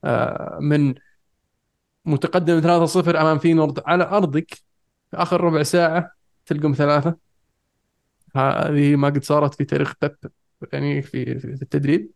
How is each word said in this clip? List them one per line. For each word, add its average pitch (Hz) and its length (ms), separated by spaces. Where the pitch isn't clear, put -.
آه، - 560
من 147 340
متقدم 160 560
ثلاثة 170 240
صفر 165 360
أمام 156 180
فينورد 156 480
على 175 180
أرضك، 170 460
في - 60
آخر 175 240
ربع 160 220
ساعة 170 480
تلقم 151 260
ثلاثة. 147 440
هذه 143 600
ما 143 120
قد 143 160
صارت 147 300
في 143 100
تاريخ 143 380
بيب، 147 140
يعني 143 300
في، 127 360
في، 135 180
في 135 60
التدريب. 147 540